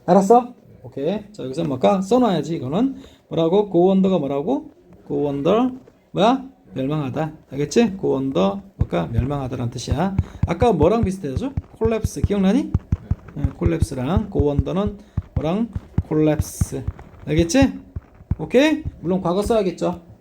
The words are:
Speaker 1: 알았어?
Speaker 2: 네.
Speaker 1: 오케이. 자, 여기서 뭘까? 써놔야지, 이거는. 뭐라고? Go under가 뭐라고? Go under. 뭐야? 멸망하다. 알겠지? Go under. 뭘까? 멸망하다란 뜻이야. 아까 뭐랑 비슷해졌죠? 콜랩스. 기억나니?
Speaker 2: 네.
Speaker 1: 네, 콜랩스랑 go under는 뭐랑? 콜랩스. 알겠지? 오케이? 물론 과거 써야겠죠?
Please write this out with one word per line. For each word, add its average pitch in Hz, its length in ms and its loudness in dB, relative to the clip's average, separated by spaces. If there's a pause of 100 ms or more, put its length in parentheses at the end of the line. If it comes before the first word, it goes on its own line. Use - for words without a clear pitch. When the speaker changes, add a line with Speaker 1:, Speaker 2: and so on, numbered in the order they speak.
Speaker 1:
알았어? 196 360 6
Speaker 2:
네. 247 120 -10 (300)
Speaker 1:
오케이. 160 480 -6
자, - 100 -14
여기서 131 220 -6
뭘까? 185 380 2
써놔야지, 190 520 2
이거는. 175 420 -2 (320)
뭐라고? 165 420 2
Go 180 200 4
under가 190 300 4
뭐라고? 180 500 -2 (380)
Go 143 200 -2
under. 180 420 2 (420)
뭐야? 233 320 2 (300)
멸망하다. 143 580 -4 (180)
알겠지? 190 500 0
Go 139 180 0
under. 180 420 0 (160)
뭘까? 170 360 -2
멸망하다란 127 580 -2
뜻이야. 160 460 -2 (300)
아까 190 260 2
뭐랑 190 320 4
비슷해졌죠? 185 480 -4 (260)
콜랩스. 220 480 -2
기억나니? 202 360 2
Speaker 2:
네. - 800 -6
Speaker 1:
네, - 0 - (160)
콜랩스랑 165 720 -2
go 143 180 0
under는 147 480 -2 (360)
뭐랑? 180 340 -2 (400)
콜랩스. 151 760 0 (420)
알겠지? 170 460 2 (680)
오케이? 262 440 2 (180)
물론 185 220 -2
과거 180 200 0
써야겠죠? 190 580 -2 (200)